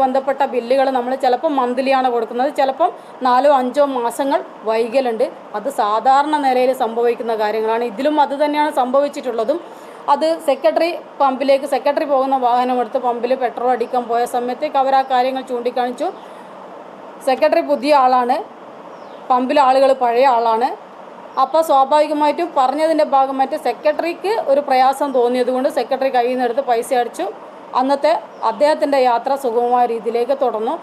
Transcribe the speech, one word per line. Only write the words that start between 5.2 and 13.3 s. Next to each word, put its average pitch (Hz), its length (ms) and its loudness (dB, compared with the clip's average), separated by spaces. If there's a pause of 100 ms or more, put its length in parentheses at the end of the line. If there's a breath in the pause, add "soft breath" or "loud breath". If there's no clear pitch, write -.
അത് 202 100 -6 (140)
സാധാരണ 262 540 2 (100)
നിലയിൽ 254 260 2 (120)
സംഭവിക്കുന്ന 233 600 -2
കാര്യങ്ങളാണ്. 220 480 -2
ഇതിലും 277 320 -2
അത് 277 100 -2 (100)
തന്നെയാണ് 294 360 0
സംഭവിച്ചിട്ടുള്ളതും. 254 800 -2 (520 loud breath)
അത് 285 140 2 (220)
സെക്രട്ടറി 311 420 0 (300)
പമ്പിലേക്ക്, 269 520 2
സെക്രട്ടറി 285 380 0
പോകുന്ന 262 340 2
വാഹനം 247 380 2
എടുത്ത് 247 240 -2
പമ്പിൽ 240 340 -2